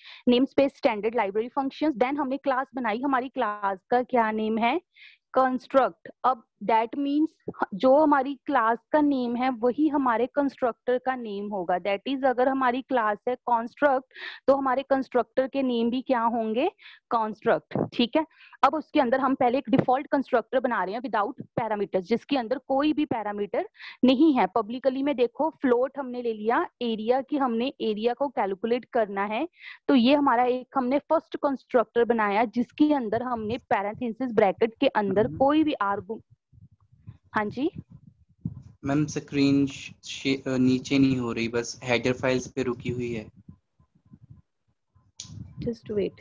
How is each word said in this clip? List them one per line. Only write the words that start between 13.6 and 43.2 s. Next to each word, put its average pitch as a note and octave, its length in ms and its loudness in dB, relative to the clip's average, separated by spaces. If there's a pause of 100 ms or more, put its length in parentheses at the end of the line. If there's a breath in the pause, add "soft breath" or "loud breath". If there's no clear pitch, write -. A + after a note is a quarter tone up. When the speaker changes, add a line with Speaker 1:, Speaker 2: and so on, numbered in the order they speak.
Speaker 1:
तो C4+ 80 6
हमारे C4+ 280 0
constructor C4 640 0
के C#4 160 -2
name A#3+ 260 0
भी B3+ 120 -2
क्या B3 200 0
होंगे? A3+ 500 0 (400 loud breath)
Construct। A3 840 -2
ठीक A#3+ 220 0
है, D#4 100 0 (380 loud breath)
अब C4+ 100 6
उसके D4+ 260 -2
अंदर B3+ 200 2
हम C4+ 160 2
पहले B3 220 2
एक C#4+ 120 -4
default B3+ 380 2
constructor - 520 0
बना A3+ 240 -2
रहे F#3 120 -4
हैं B3 60 -6
without A3 320 -2 (260)
parameters, G#3 420 -2
जिसके A#3 360 -2
अंदर A#3+ 200 -2
कोई C#4 360 0
भी D4+ 120 0
parameter G#3 640 -4 (360 loud breath)
नहीं C4+ 280 6
है। G#3+ 220 2
Publicly B3+ 480 -2
में C#4+ 120 -2
देखो, B3+ 340 -2
float C4 500 -2
हमने B3 220 -8
ले A#3 120 -4
लिया, A3+ 360 -2 (120)
area A#3 400 -2
की D4 160 -6
हमने A#3+ 440 -2
area A3 320 -2
को C#4 140 -4
calculate A3+ 580 -4
करना G3+ 400 -2
है, A3+ 240 -6 (380 loud breath)
तो C#4+ 80 4
ये B3+ 200 6
हमारा C4 280 4
एक B3+ 320 -2
हमने C4+ 240 0
first - 380 -2
constructor A#3+ 680 0
बनाया G#3+ 400 0
जिसके C4+ 480 0
अंदर A#3 300 -2
हमने A#3 340 -4
parentheses A#3 760 -4
bracket A3 480 2
के C#4 80 2
अंदर G#3 380 2
Speaker 2:
हम्म। A#3+ 120 -6
Speaker 1:
कोई D4 260 4
भी D4 100 0
आर्गु-, G3+ 480 -4 (1120)
हाँ G#3+ 100 -2
जी C4 260 -4 (1120)
Speaker 2:
मैम, D3 200 0
screen C#3 600 0
श-, - 260 -12 (100)
श-, - 440 -4
अ, - 0 -
नीचे C3 520 2
नहीं C3+ 180 4
हो A#2+ 140 -4
रही, A#2 160 -4
बस A#2 360 -6
header B2 300 2
files B2+ 340 -2
पे C3 160 -4
रुकी A#2+ 260 -6
हुई A#2+ 240 -6
है। G#2+ 160 -10 (2250)